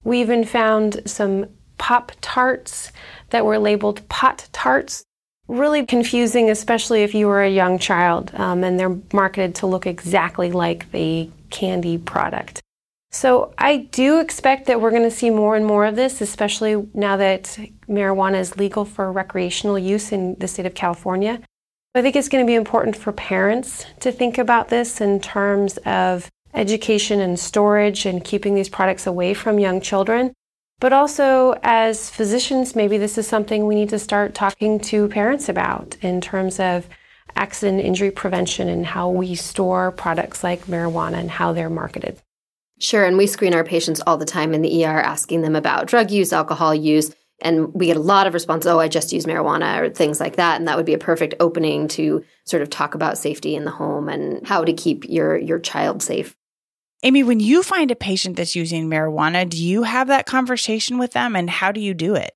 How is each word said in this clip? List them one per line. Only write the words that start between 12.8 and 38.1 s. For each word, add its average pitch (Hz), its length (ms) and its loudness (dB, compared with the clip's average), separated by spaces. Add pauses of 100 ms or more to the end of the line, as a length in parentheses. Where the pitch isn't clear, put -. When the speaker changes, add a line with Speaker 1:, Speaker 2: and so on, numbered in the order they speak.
Speaker 1:
So 254 460 2
I 285 200 2
do 269 420 2
expect 269 480 0
that 233 120 2
we're 220 120 2
gonna 233 200 4
see 233 180 0
more 214 280 4
and 214 80 2
more 208 200 4
of 214 120 0
this, 262 240 0
especially 208 720 -2
now 202 240 0
that 190 420 0 (300)
marijuana 196 500 2
is 180 160 -6
legal 202 300 -2
for 190 260 -6
recreational 190 680 -2
use 202 360 -2
in 185 260 -2
the 190 80 -4
state 180 180 -8
of 180 80 -4
California. 190 680 -2 (540)
I 247 60 4
think 269 140 2
it's 277 140 2
gonna 262 160 4
be 233 100 4
important 220 400 0
for - 160 -8
parents 208 720 -2 (140)
to 247 140 -2
think 247 240 -2
about 233 320 2
this 233 320 -2
in 202 180 2
terms 202 680 0
of 185 440 0 (240)
education 214 680 0
and 180 180 0
storage 208 680 2
and 180 180 -2
keeping 202 320 -2
these 196 140 0
products 190 360 0
away 180 280 0
from 208 260 0
young 190 220 0
children. 220 500 0 (480)
But 262 140 4
also 269 680 4
as 226 480 2
physicians, 254 640 -2
maybe 208 220 2
this 208 220 -2
is 214 80 -4
something 214 400 0
we 214 80 2
need 208 140 2
to 214 100 -2
start 208 340 0
talking 208 460 0
to 208 300 0
parents 226 380 0
about 180 540 -4
in 180 200 -2
terms 190 380 -4
of 175 280 0 (480)
accident 196 420 0
and - 100 0
injury 190 220 2
prevention 185 580 -4